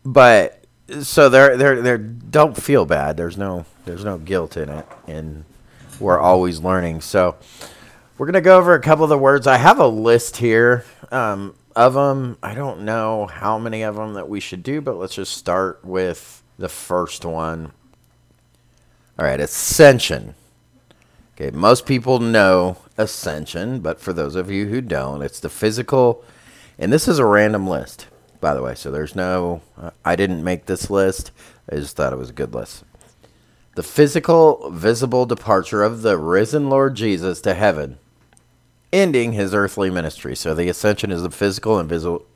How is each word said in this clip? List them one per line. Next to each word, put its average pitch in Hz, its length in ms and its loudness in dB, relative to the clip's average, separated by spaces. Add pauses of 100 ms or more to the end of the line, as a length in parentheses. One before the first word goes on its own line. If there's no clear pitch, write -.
but, 120 600 6 (380)
so 143 260 6
they're, 135 280 8
they're, 131 240 2
they're, 123 180 0
don't 120 640 0
feel 123 260 2
bad. 73 300 -2
There's 85 200 -8
no, 95 280 -6 (200)
there's 90 200 -12
no 98 140 -6
guilt 82 380 -6
in 78 120 -8
it, 76 160 -12 (220)
and 78 380 -12 (560)
we're 92 180 -4
always 90 400 2
learning. 85 440 -4
So 90 340 -2 (840)
we're 139 80 -6
gonna 180 140 2
go 185 180 8
over 175 160 6
a 139 80 0
couple 156 220 4
of 151 60 2
the 151 80 4
words. 135 280 4
I 131 120 6
have 175 200 6
a 156 80 6
list 117 520 2
here, 120 460 2 (280)
um, 104 420 -4 (220)
of 127 200 6
'em. 135 460 -2
I 98 100 -10
don't 120 280 -10
know 110 460 -4
how 95 320 -4
many 110 240 -6
of 104 140 -6
'em 107 180 -8
that 95 140 -10
we 101 120 -8
should 90 240 -14
do, 143 160 -6
but 135 160 -6
let's 90 180 -10
just 95 220 -10
start 92 480 -4
with 92 580 -8 (160)
the 92 100 -10
first - 560 -6
one. 80 460 -8 (1500)
All - 80 -6
right, 67 140 -2
ascension. 113 960 2 (1040)
Okay, 69 160 -6
most 104 300 4
people 127 340 0
know 95 600 2 (180)
ascension, 104 840 -6
but 82 200 -6
for 92 140 -8
those 78 220 -4
of 92 140 -6
you 101 180 -4
who 117 120 -4
don't, 71 400 -6
it's 71 180 -10
the - 120 -10
physical, 120 760 0 (540)
and 92 120 -2
this 151 160 2
is 175 120 2
a 127 80 4
random 104 400 4
list, - 400 -8 (340)
by 76 140 0
the 64 80 -4
way, 62 120 -8
so - 160 -12
there's 73 240 -8
no, 90 460 -4 (180)
uh, 82 120 -14 (120)
I 85 140 0
didn't 92 260 -2
make 90 220 -4
this - 240 -8
list. 95 440 -2 (380)
I 76 60 -8
just 71 180 -10
thought 67 200 -4
it 65 40 -10
was 64 120 -12
a 58 40 -20
good 62 200 -8
list. - 300 -14 (920)
The - 80 -8
physical, 151 880 2
visible 117 560 0
departure 104 560 -2
of 113 180 -2
the 107 160 0
risen 110 540 0
Lord 135 240 0
Jesus 95 480 -4
to 98 100 0
heaven, 78 460 -2 (920)
ending 143 420 0
his 101 200 -4
earthly 101 380 -2
ministry. 80 440 -8
So 80 200 -6
the 87 160 -2
ascension 101 420 -2
is 85 100 -6
the 87 80 -6
physical 101 480 -2
and 85 80 -4
visi-, 85 340 -4 (160)